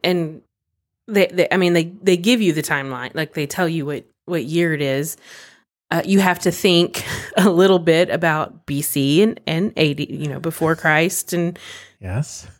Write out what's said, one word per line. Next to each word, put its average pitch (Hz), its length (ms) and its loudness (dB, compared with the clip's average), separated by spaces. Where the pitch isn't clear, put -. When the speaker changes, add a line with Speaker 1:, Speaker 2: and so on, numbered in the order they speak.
Speaker 1:
and 165 400 -2
they, 202 200 2
they, 175 240 0
I - 60 0
mean, 180 160 2
they, 170 120 2
they 185 140 4
give 220 240 2
you 180 120 2
the 151 100 -2
timeline, 135 520 -6
like, 156 200 -6
they 151 120 -4
tell 175 220 -2
you 160 180 -4
what, 156 180 -8
what 165 180 -4
year 165 300 0
it 147 80 -4
is. 143 340 -4
Uh, 120 140 0
you 196 160 4
have 185 200 2
to 180 100 0
think 170 540 2
<laughs> - 160 -16
a 202 140 6
little 185 280 6
bit 165 320 2
about 156 560 -2
B 143 160 -4
C 143 400 2
and, 214 240 0
and 170 300 -2
A 147 180 2
D, 147 160 -6
you 151 180 -8
know, 139 120 -8
before 160 360 -2
Christ 160 560 0
and 175 260 -4
Speaker 2:
Yes. 95 460 -8